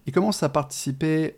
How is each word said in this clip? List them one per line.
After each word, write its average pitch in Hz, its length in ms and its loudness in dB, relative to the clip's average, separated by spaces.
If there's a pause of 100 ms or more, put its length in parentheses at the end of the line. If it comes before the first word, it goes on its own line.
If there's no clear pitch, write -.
Il 135 60 -4
commence 180 320 2
à 147 40 2
participer 151 880 0